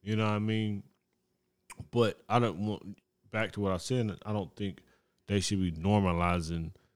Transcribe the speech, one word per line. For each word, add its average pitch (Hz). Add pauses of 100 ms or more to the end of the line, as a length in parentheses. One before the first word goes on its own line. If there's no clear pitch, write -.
You 107
know 110
what 107
I 107
mean? 107 (1080)
But 117
I 101
don't 104
want, 101 (320)
back 110
to -
what 98
I 90
said, 113
I 107
don't 101
think 101 (460)
they 101
should 98
be 90
normalizing 87 (240)